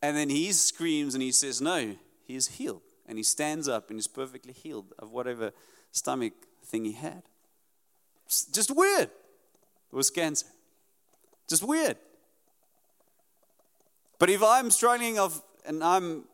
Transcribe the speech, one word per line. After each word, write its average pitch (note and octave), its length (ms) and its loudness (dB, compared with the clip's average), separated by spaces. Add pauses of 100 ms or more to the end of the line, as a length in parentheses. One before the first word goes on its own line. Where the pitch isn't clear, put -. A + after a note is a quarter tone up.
And D3 160 0
then D3 140 0
he D#3+ 220 0
screams D3+ 600 0
and C3 80 -2
he C3 80 -2
says, B2+ 300 0
"No, C3+ 380 -2 (280)
he B2+ 80 -12
is B2+ 140 -2
healed." G#2+ 340 -10 (240)
And A2 120 -10
he A2 40 -8
stands D3+ 460 -2
up A2+ 220 -2
and A2 80 -10
is G#2+ 100 -8
perfectly B2+ 460 -12
healed A2 440 -14
of A2 120 -18
whatever A#2 420 -6 (400)
stomach B2+ 400 -2 (320)
thing A2+ 220 -4
he G#2+ 60 -4
had. D#3 300 -12 (1000)
It's - 220 -2
just G#3 240 0
weird. E4 400 4
It - 840 -20
was C3+ 140 0
cancer. D#3+ 380 -2 (1000)
Just E3 160 2
weird. C#4 360 0 (2250)
But F3+ 120 6
if G3 120 4
I'm A#3 280 6
struggling A#3 480 2
of, E3+ 240 0 (240)
and D#3 180 -6
I'm F3 500 0